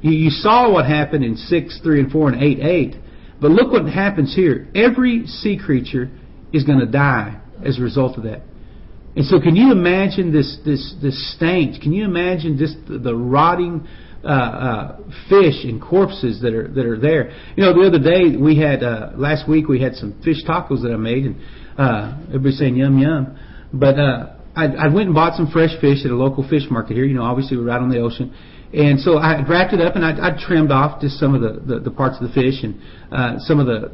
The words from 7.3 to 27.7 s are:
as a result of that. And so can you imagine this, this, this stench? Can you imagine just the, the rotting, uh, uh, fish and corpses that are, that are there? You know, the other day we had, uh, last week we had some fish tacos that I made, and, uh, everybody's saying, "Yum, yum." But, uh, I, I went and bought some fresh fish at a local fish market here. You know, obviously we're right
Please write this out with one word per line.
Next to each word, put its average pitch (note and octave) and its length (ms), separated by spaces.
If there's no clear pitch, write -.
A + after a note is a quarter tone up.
as B2 160
a - 20
result B2 360
of A2+ 60
that. G#2+ 180
And C#3+ 100
so F3 140
can D#3+ 160
you B3+ 160
imagine F3+ 600
this, C#3+ 320
this, D3 360
this - 340
stench? E3 460
Can D3 120
you G3+ 100
imagine F3 540
just D3 180
the, G#2 120
the A#2+ 180
rotting, D#3+ 720
uh, - 40
uh, B2 720
fish F#3 340
and A#2 180
corpses F3 600
that A#2+ 120
are, A2+ 140
that C3 180
are A#2 140
there? C#3+ 300
You F#3+ 80
know, F#3 100
the F#3 140
other E3+ 120
day E3 360
we D3 220
had, C#3+ 260
uh, A2+ 320
last C#3+ 320
week D3+ 200
we C3 120
had B2+ 160
some - 280
fish D#3+ 200
tacos E3 380
that A#2+ 100
I A2+ 60
made, A#2 280
and, C3 100
uh, B2 400
everybody's C3+ 280
saying, B2+ 180
"Yum, C3+ 220
yum." C#3 400
But, C3+ 280
uh, B2+ 340
I, D#3+ 100
I D3+ 220
went F#3 180
and F3+ 80
bought E3 220
some D#3+ 160
fresh D#3+ 280
fish C#3 240
at B2+ 80
a B2 40
local C3+ 340
fish D3 200
market A2+ 260
here. B2 100
You C#3 80
know, B2 100
obviously B2+ 340
we're A#2+ 80
right A#2+ 140